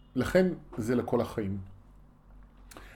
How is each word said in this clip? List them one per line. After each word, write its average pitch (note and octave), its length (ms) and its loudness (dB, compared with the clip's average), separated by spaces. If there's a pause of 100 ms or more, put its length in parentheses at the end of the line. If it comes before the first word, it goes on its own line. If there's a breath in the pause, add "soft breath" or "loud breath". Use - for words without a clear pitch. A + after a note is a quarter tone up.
(140)
לכן F3+ 320 6 (300)
זה A#2 180 0
לכל A#2 260 2
החיים. G2+ 380 -2 (1400 loud breath)